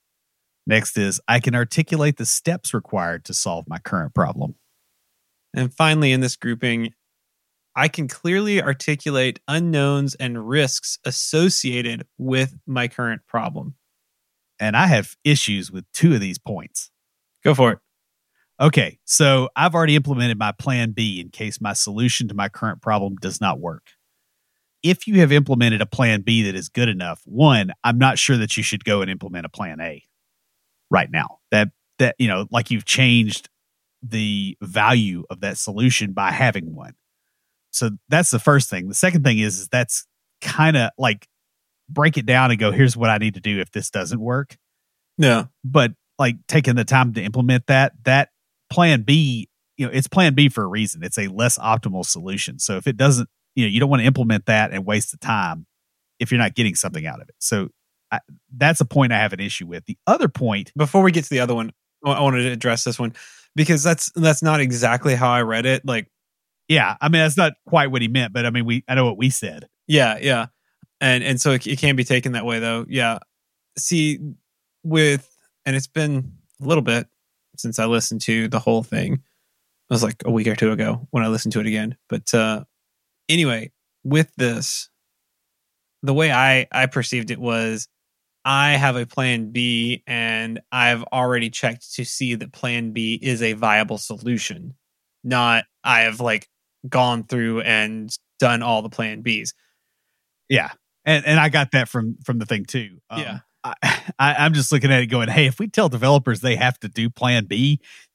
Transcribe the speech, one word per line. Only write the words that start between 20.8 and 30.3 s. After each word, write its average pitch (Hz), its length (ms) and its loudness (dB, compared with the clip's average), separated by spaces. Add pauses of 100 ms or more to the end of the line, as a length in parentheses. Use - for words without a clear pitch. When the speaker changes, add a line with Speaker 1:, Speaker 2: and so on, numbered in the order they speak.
Speaker 1:
B 104 260 -2
in 87 120 -12
case 107 320 -10
my 101 100 -4
solution 110 560 -2
to 104 60 -12
my 101 160 -4
current 107 320 -6
problem 98 340 -2
does 92 240 -8
not 98 180 0
work." 82 340 -12 (920)
If 170 240 0
you 202 140 6
have 143 120 6
implemented 120 480 4
a 107 60 -2
plan 113 360 0
B 113 200 2
that 98 120 -2
is 90 140 -8
good 120 200 -2
enough, 90 360 -6
one, 113 480 4 (120)
I'm 120 140 2
not 131 200 4
sure 131 180 2
that 107 200 -2
you 107 60 -4
should 104 220 -6
go 104 180 0
and 95 80 -4
implement 90 360 -10
a - 40 -14
plan 82 300 -12
A 78 240 -12 (840)